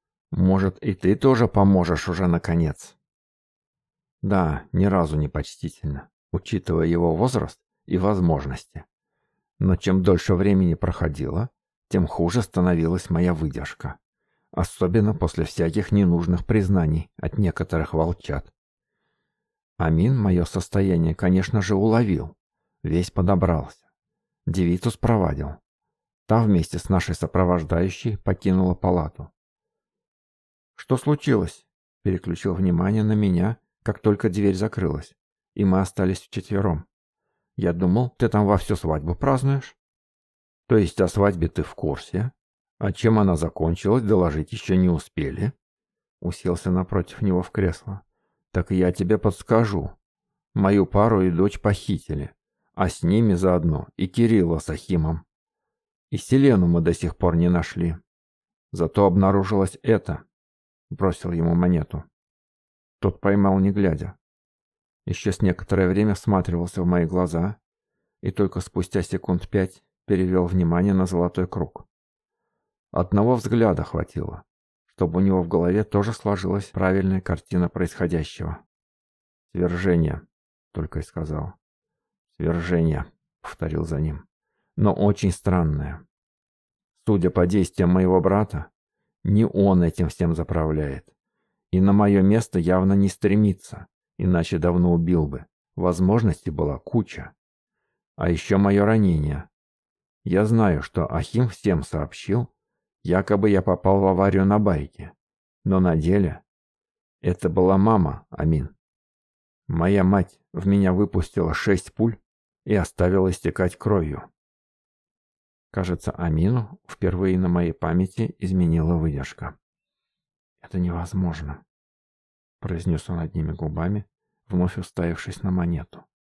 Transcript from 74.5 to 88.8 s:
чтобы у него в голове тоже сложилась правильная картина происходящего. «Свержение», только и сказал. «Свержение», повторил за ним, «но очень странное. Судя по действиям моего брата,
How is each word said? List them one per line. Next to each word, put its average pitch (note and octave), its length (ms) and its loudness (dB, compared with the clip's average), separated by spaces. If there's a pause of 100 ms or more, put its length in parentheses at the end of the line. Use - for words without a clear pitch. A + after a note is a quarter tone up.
чтобы F2 320 -2
у - 20 2
него F#2+ 220 2
в E2+ 60 -4
голове F2+ 360 2
тоже G2+ 280 -2
сложилась G2 540 -4
правильная F#2+ 540 0
картина F2+ 480 -2
происходящего. E2 960 -6 (880)
«Свержение», F2 720 0 (460)
только E2 280 -8
и - 20 -8
сказал. D2+ 520 -10 (840)
«Свержение», E2 680 -2 (380)
повторил D#2 420 -6
за D#2+ 160 -6
ним, D2+ 260 -6 (500)
«но G#2 180 2
очень G2+ 360 0
странное. D#2 760 -2 (1000)
Судя F#2 240 2
по F2+ 160 2
действиям F2+ 440 0
моего F#2 300 4
брата, F#2+ 500 -2 (520)